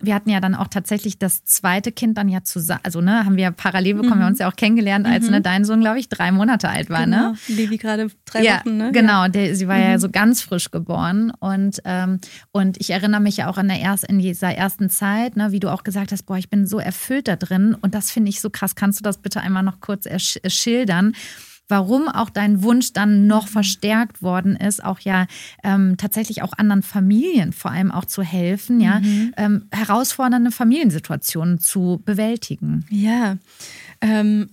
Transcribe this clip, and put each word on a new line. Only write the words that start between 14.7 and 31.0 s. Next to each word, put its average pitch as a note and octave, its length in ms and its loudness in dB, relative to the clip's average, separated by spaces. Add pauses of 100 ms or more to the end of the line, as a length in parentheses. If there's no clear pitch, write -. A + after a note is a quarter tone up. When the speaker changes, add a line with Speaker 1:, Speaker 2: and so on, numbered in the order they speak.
Speaker 1:
Zeit, G#3+ 460 -2
ne, G#3 160 0
wie G3 80 -2
du G3 120 -2
auch F#3+ 120 -6
gesagt G3 260 -6
hast, F#3+ 140 -6
„Boah, F#3+ 140 -6
ich F#3 120 -8
bin G3+ 160 2
so G#3 140 -4
erfüllt C4 480 -4
da F3+ 80 0
drin“ G3 440 2
und G3 140 -2
das G#3 160 -4
finde G#3+ 200 0
ich G3+ 100 -6
so G#3+ 100 -6
krass. - 240 -6
Kannst G3+ 240 0
du G#3 60 -8
das G3+ 140 -4
bitte - 220 -8
einmal F#3+ 220 -2
noch F#3+ 160 -2
kurz G3+ 280 -8
ersch-, - 360 -6
äh, F#3+ 80 -4
schildern, G#3+ 640 0 (540)
warum G#3 400 2
auch A3+ 200 -2
dein G#3 340 2
Wunsch A#3+ 300 2
dann G#3 360 4
noch G#3+ 180 4
Speaker 2:
Mhm. G#3 40 -14
Speaker 1:
verstärkt G#3+ 720 0
worden F3+ 360 0
ist, - 280 -2
auch F#3+ 140 -4
ja, F#3 280 0 (360)
ähm, G3 340 2
tatsächlich G#3+ 460 -4
auch - 160 -8
anderen G3+ 240 4
Familien G#3 720 2
vor - 180 -8
allem F#3+ 220 0
auch F#3 120 -6
zu - 180 -8
helfen, F#3 580 0
ja, G#3+ 180 4
Speaker 2:
Mhm. G#3 400 0
Speaker 1:
ähm, G#3 340 0
herausfordernde A#3+ 760 0
Familiensituationen F3 1120 0